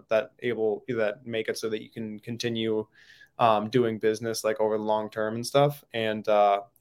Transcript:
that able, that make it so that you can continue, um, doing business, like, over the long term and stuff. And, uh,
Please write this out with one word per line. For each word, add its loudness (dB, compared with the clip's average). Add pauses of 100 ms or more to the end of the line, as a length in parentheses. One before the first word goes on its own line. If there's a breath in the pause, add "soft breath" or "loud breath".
that 0
able, -2
that -2
make -4
it -4
so -6
that -4
you -18
can -10
continue, -4 (540 soft breath)
um, 4
doing 2
business, -2
like, 0
over 2
the -6
long 0
term -4
and -6
stuff. 2 (120)
And, -2
uh, 4 (200)